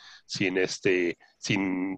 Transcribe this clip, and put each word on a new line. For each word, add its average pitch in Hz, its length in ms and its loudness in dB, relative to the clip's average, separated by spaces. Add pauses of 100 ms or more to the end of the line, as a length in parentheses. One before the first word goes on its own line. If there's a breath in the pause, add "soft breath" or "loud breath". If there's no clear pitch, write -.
(260 loud breath)
sin, 92 320 0
este, 92 600 2 (200 soft breath)
sin 95 600 -2